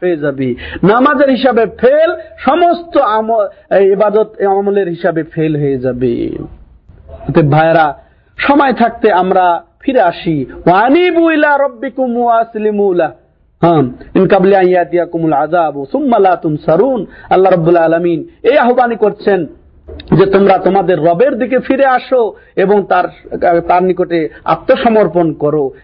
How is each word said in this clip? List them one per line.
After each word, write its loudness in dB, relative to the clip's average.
হয়ে -2
যাবে। -4
নামাজের 2
হিসাবে 2
ফেল, 0
সমস্ত 0
আমল, -2
এই 4
ইবাদত, 0
এই -2
আমলের 0
হিসাবে -4
ফেল -4
হয়ে -2
যাবে। -4
অতএব 2
ভাইরা, 2
সময় 0
থাকতে 0
আমরা 0
ফিরে 0
আসি। -2
ওয়া 4
আনিবু 2
ইলা 0
রাব্বিকুম -4
ওয়া 0
আসলিমু -2
লাহ। -2
হ্যাঁ, 2
মিন -4
কাবলি 2
আন 2
ইয়াতিয়াকুমুল -2
আযাবু -2
সুম্মা 0
লা 2
তুনসারুন। -2
আল্লাহ 4
রাব্বুল 2
আলামিন 0
এই 2
আহ্বানই 2
করছেন 0
যে 4
তোমরা 4
তোমাদের 0
রবের 0
দিকে -2
ফিরে 0
আসো 0
এবং 2
তার, -2
তার 2
নিকটে -2
আত্মসমর্পণ 0
করো। -2